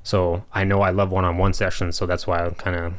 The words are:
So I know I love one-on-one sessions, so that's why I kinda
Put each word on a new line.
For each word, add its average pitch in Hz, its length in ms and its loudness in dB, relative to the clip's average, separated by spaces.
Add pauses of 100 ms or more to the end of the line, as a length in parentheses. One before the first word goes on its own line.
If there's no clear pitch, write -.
So 90 520 0
I 98 100 0
know 98 180 2
I 95 100 2
love 95 200 0
one-on-one 92 400 2
sessions, 90 460 0
so 101 80 -2
that's 87 200 -2
why 85 200 0
I 87 60 0
kinda 85 480 -4